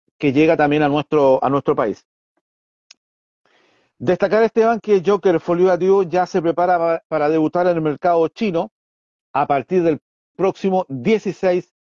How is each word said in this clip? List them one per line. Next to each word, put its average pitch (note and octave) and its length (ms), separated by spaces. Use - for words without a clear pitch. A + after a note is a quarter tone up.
que C#3+ 120
llega D#3 240
también D3+ 280
a C#3+ 60
nuestro, C#3+ 540
a B2+ 60
nuestro C#3 260
país. A#2 300
Destacar, F3+ 460
Esteban, A3+ 360
que G3 260
Joker F#3 340
Folie F3 300
à F3+ 80
Deux F#3+ 320
ya F3+ 160
se F3+ 160
prepara F3 360
pa-, E3 320
para D3+ 200
debutar D#3+ 380
en F3 80
el D#3+ 60
mercado D#3+ 480
chino G3 420
a C#3+ 120
partir D3+ 380
del D#3 160
próximo F#3 500
dieciséis F3+ 880